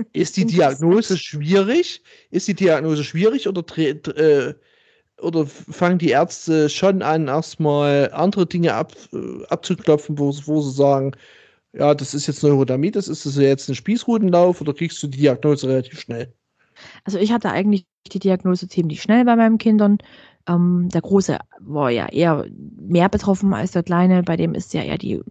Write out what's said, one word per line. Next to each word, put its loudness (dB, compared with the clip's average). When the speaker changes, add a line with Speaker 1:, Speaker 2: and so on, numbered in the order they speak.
Speaker 1:
Ist -4
die 0
Speaker 2:
interessant. 2
Speaker 1:
Diagnose 2
schwierig? -2
Ist -4
die -2
Diagnose 0
schwierig -2
oder -4
dre-, -2
dr-, -10
äh, 2
oder -2
fangen -2
die 0
Ärzte 0
schon 0
an, -2
erstmal 0
andere 0
Dinge 0
ab-, -6
äh, -10
abzuklopfen, -2
wo, 0
wo 0
sie -4
sagen, 2
ja, 2
das -6
ist -6
jetzt -6
Neurodermitis, 2
ist -10
das -6
jetzt 2
ein -4
Spießrutenlauf 0
oder -4
kriegst -8
du -6
die -8
Diagnose 2
relativ -4
schnell? -12
Speaker 2:
Also -6
ich 0
hatte -2
eigentlich 0
die -8
Diagnose 0
ziemlich -4
schnell 2
bei 4
meinen 4
Kindern. 4
Ähm, 2
der -2
Große 0
war -2
ja -2
eher 0
mehr 2
betroffen 0
als -4
der -2
Kleine. 2
Bei -2
dem -2
ist -8
ja -4
eher -6
die, -6